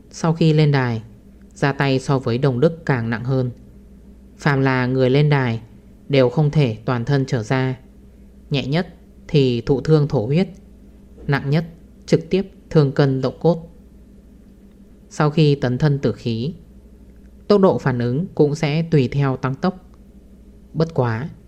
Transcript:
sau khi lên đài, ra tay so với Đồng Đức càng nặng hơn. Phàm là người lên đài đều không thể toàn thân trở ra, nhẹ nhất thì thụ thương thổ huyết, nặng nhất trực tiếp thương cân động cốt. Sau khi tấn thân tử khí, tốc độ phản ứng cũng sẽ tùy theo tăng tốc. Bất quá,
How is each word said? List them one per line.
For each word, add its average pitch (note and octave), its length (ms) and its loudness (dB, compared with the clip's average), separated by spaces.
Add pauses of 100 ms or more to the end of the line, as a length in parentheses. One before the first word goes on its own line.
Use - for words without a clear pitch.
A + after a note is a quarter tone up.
(100)
sau E3 220 -2
khi D#3+ 200 2
lên D3+ 200 4
đài, B2 300 -2 (520)
ra C#3 180 0
tay C3+ 260 0
so C3+ 200 0
với A#2+ 200 -2
Đồng C3 220 0
Đức E3 260 0
càng A#2 240 -2
nặng A#2+ 140 -6
hơn. B2+ 260 -2 (840)
Phàm C#3 240 0
là C3 260 0
người B2+ 240 2
lên D3 180 4
đài B2+ 320 0 (480)
đều C3 200 4
không D3 220 0
thể C#3 340 0
toàn B2 200 -2
thân C#3 220 0
trở B2+ 160 -4
ra, C3 360 -2 (720)
nhẹ C3+ 160 -4
nhất E3 280 -4 (340)
thì B2+ 320 2
thụ C3 200 -2
thương D3 280 2
thổ A2+ 180 -2
huyết, D#3+ 220 0 (760)
nặng C#3 240 -2
nhất E3 140 0 (420)
trực D#3+ 240 0
tiếp F#3+ 200 -2 (200)
thương C#3+ 220 4
cân C3+ 280 0
động B2+ 200 -4
cốt. E3 280 0 (1400)
Sau D3+ 200 0
khi D3 240 4
tấn B2 240 -2
thân C#3+ 200 2
tử B2+ 140 0
khí, A#2 420 -6 (960)
tốc G#3 120 4
độ F#3 180 4
phản B2+ 200 -2
ứng B2 360 -2
cũng D3 200 2
sẽ D3+ 280 -2
tùy D#3 260 2
theo C#3 280 0
tăng C3 180 -4
tốc. - 360 -6 (840)
Bất D#3+ 220 -4
quá, A#2+ 340 -2 (180)